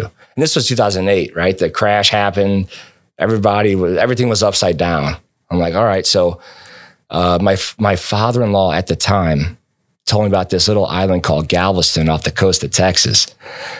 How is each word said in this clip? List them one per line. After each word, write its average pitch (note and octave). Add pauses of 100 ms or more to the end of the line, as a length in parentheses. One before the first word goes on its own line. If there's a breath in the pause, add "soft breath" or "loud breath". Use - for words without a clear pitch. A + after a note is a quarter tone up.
(360 soft breath)
And C3
this D#3
was B2
two B2+
thousand G2
eight, F#2
right? F#2
The F2
crash G#2
happened. G2 (520 loud breath)
Everybody G#2
was, F2+
everything B2
was G#2
upside F#2+
down. D#2 (360)
I'm F2
like, E2+
"All G#2+
right." F#2+
So, F2 (720 loud breath)
uh, F2+
my G2
f-, -
my G2+
father-in-law G#2
at F2+
the G2+
time E2 (480)
told G#2
me G#2
about G2
this F#2
little G#2
island F2+
called D#2
Galveston F2
off D#2
the D2+
coast F#2+
of -
Texas. - (520 loud breath)